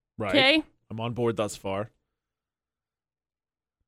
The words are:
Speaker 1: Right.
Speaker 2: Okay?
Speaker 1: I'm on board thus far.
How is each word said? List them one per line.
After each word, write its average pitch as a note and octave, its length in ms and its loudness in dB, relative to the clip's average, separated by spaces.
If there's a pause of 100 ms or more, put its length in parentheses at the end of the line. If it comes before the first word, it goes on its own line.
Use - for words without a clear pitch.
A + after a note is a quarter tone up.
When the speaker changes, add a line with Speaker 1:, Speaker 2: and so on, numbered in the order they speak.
(160)
Speaker 1:
Right. - 140 -4
Speaker 2:
Okay? C4+ 320 4 (280)
Speaker 1:
I'm A2 100 -8
on A#2+ 140 -4
board A#2 220 0
thus G#2 200 -2
far. G2+ 340 -4 (2000)